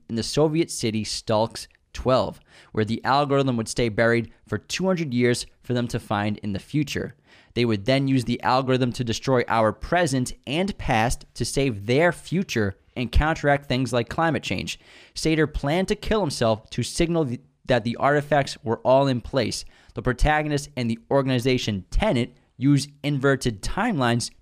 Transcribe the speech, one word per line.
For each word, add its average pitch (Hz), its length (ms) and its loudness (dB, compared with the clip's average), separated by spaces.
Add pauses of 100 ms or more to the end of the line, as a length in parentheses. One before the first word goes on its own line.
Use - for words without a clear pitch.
in - 60 -8
the 113 80 -2
Soviet 156 480 2
city 110 340 -2
Stalks - 640 -2 (240)
twelve, 113 480 0 (320)
where 107 140 -2
the 110 180 -4
algorithm 135 540 2
would 110 100 -4
stay 120 220 -2
buried 117 420 0 (160)
for 107 80 -4
two - 300 -4
hundred 170 260 0
years 120 320 2 (180)
for - 120 -4
them 120 140 -2
to 117 120 -4
find 104 380 -2
in 104 160 -6
the 95 40 -4
future. - 560 -4 (400)
They 120 100 2
would 107 200 0
then 135 240 2
use 135 160 2
the 107 180 -2
algorithm 127 500 2
to 120 120 -4
destroy 117 420 0
our 110 260 2
present 135 600 0 (140)
and 180 300 -4
past 117 480 0 (100)
to - 100 -4
save 117 420 -2
their 151 260 4
future 113 640 -2 (200)
and 120 160 -6
counteract 147 540 2
things 123 260 -2
like 120 160 0
climate 160 340 0
change. 87 360 -6 (360)
Sator 156 320 2
planned 156 420 -2
to 214 80 0
kill 214 240 0
himself 117 500 0
to - 120 -4
signal 165 420 0
the, 127 160 -6 (260)
that 123 180 2
the 117 120 -4
artifacts 143 680 0
were 117 140 -2
all 135 280 4
in 127 140 0
place. 110 440 -4 (300)
The 117 80 -10
protagonist 147 720 0
and 120 140 -2
the 113 80 -2 (120)
organization 127 800 0
Tenet 143 460 0 (200)
use 143 320 2 (140)
inverted 135 600 0
timelines 135 680 0 (120)